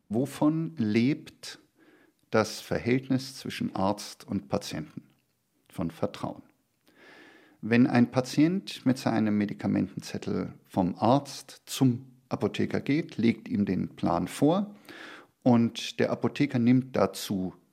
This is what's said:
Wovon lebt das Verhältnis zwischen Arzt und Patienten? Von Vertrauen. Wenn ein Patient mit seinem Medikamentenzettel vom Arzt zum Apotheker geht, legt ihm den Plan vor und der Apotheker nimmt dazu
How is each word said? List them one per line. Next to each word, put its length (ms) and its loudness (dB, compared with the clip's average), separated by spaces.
Wovon 680 0
lebt 840 0
das 300 0
Verhältnis 800 -2
zwischen 360 -6
Arzt 540 -4
und 220 -4
Patienten? 520 -6
Von 220 -6
Vertrauen. 520 -8
Wenn 260 4
ein 240 4
Patient 720 0
mit 120 2
seinem 400 0
Medikamentenzettel 1120 -4
vom 300 0
Arzt 720 -2
zum 420 0
Apotheker 540 -2
geht, 360 -4
legt 300 0
ihm 160 0
den 320 -2
Plan 320 -2
vor 480 0
und 560 2
der 100 2
Apotheker 500 0
nimmt 360 4
dazu 580 0